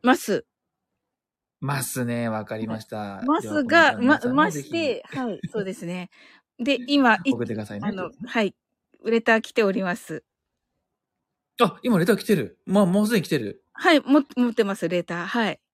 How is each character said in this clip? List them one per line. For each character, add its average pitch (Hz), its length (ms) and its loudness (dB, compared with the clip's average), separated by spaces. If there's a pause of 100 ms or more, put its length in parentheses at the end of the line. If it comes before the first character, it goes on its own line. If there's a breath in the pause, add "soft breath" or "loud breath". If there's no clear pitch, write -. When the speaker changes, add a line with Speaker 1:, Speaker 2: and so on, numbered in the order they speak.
Speaker 1:
ま 247 120 6
す。 - 300 -4 (1120)
Speaker 2:
ま 139 220 -4
す 127 240 -4
ね。 120 240 -4
わ 107 160 -6
か 113 100 -8
り 113 120 -6
ま 110 140 -6
し - 40 -18
た。 110 120 -12
Speaker 1:
は 101 260 -10
い。 - 20 -6
ま 311 160 2
す 302 220 -4
が、 - 20 -4
Speaker 2:
で 233 100 0
は 311 180 6
コ 214 100 -6
メ 269 120 4
ン - 40 -4
ト 247 100 -4
の - 0 -
皆 - 0 -
さ - 0 -
ん 254 60 -2
も 302 160 2
ぜ 285 100 -8
ひ。 - 100 -14
Speaker 1:
ま-、 339 60 -4
ま 311 140 -2
し - 20 -2
て、 - 140 -8
は 254 240 -6
い。 175 80 -8 (120)
そ 214 100 -6
う - 20 -6
で 190 100 -8
す - 140 -12
ね。 180 240 -10 (480 soft breath)
で、 254 180 0 (100)
今、 269 360 4
い-、 - 20 -6
Speaker 2:
<laughs> - 80 2
送 120 100 -2
っ 107 40 -4
て 110 80 -4
く - 20 -6
だ 107 80 -6
さ 107 100 -12
い 101 40 -8
ね。 151 80 -4
Speaker 1:
あ 208 40 -2
の、 185 200 -8 (140)
は 233 180 -2
い。 190 100 -2 (520)
レ 226 160 2
タ 226 140 4
ー 220 60 2
来 - 120 -16
て 226 100 2
お 196 80 2
り 190 100 -2
ま 175 140 -2
す。 - 280 -12 (1400)
Speaker 2:
あ、 220 220 2
今 240 160 4
レ 165 80 4
タ 214 80 4
ー 196 40 2
来 - 80 -10
て 208 100 4
る。 120 320 -6
ま、 196 180 4
も 190 180 2
う 214 40 0
す 226 60 0
で 226 60 2
に 147 40 -2
来 - 40 -10
て 151 120 0
る。 101 240 -10 (100)
Speaker 1:
は - 200 2
い。 285 80 6
も-、 277 200 4 (160)
持 247 120 2
っ 220 40 -6
て 226 100 0
ま 196 120 0
す、 170 120 -4
レ 175 160 -2
タ 175 200 -8
ー。 - 20 -8
は 226 240 -2
い。 - 100 -8 (140)